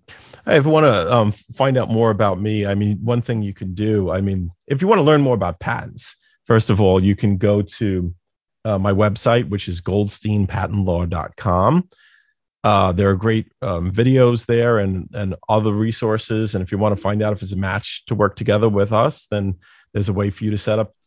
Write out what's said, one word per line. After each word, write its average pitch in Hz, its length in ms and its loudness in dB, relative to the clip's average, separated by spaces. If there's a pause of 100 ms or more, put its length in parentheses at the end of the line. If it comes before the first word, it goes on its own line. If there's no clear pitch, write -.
(440)
Hey, 180 140 4
if 135 60 4
you 156 60 2
wanna, 123 400 4
um, 110 220 2
find - 440 -2
out 120 140 -2
more 113 200 2
about 98 300 0
me, 104 260 -2
I 98 100 -2
mean, 104 260 0
one 120 180 -2
thing 113 220 -4
you 101 100 -6
can 92 220 -10
do, 104 380 0
I 92 80 -2
mean, 95 320 -4 (160)
if 139 120 -2
you 180 60 -2
wanna 202 160 4
learn 147 200 4
more 127 120 2
about 92 240 -4
patents, - 560 -10 (320)
first 113 240 4
of 101 100 2
all, 95 220 4
you 98 140 4
can 101 200 0
go 104 260 2
to, 92 520 -4 (500)
uh, 104 140 -2
my 101 140 0
website, 107 560 0
which 101 200 -6
is 87 120 -8
goldstein 104 680 -2
patent - 380 -4
law 87 200 -2
dot 87 320 -6
com. 104 520 0 (760)
Uh, 98 300 2
there 98 180 2
are 95 60 2
great, 110 440 -2
um, 90 300 -4
videos 120 560 2
there 117 320 2
and, 95 340 -2
and 95 220 -6 (160)
other 107 220 2
resources. 110 840 -2
And 95 80 -2
if 90 100 -8
you 101 60 -2
wanna 104 180 2
find 104 260 -2
out 107 100 0
if 98 100 -8
it's 98 100 -10
a 95 40 -6
match 95 500 -6
to - 80 -4
work 104 220 0
together 110 320 2
with 101 240 0
us, 120 340 0
then 98 300 -4 (360)
there's 98 160 -2
a 101 60 0
way 101 160 -2
for 104 140 -8
you 107 60 -2
to 104 80 -2
set 107 200 -2
up 107 160 -4 (120)